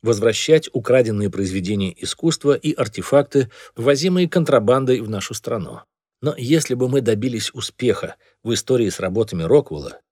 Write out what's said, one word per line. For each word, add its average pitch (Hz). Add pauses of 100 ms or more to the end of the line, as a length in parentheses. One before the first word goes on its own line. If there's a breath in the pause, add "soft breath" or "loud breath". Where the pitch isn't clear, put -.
возвращать 113
украденные 113
произведения 95
искусства 143
и 151
артефакты, 135 (280 loud breath)
ввозимые 160
контрабандой 127
в 110
нашу 107
страну. 110 (400)
Но 139
если 135
бы 127
мы 135
добились 110
успеха - (260)
в 117
истории 120
с -
работами 95
Роквелла 82 (120)